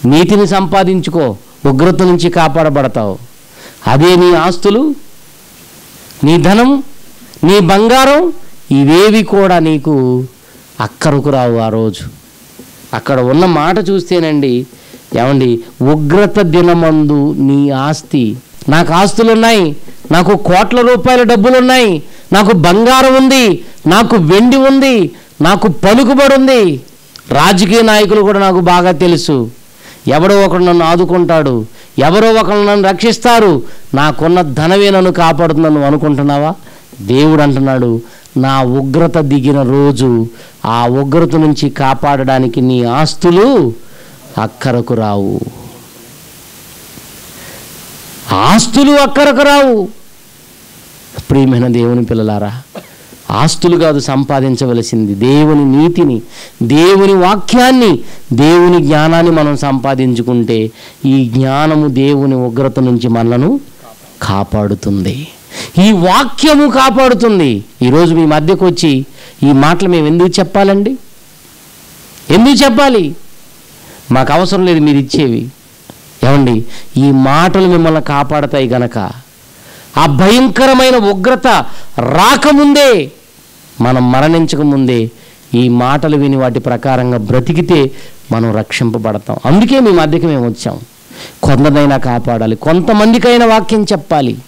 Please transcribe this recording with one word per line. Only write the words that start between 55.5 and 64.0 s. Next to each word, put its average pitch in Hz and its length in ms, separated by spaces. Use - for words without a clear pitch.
నీతిని, 151 440
దేవుని 190 500
వాక్యాన్ని, 214 840
దేవుని 170 500
జ్ఞానాన్ని 160 480
మనం 147 260
సంపాదించుకుంటే 123 1120
ఈ 135 200
జ్ఞానము 139 600
దేవుని 135 480
ఉగ్రత 127 440
నుంచి 123 280
మనలను 120 520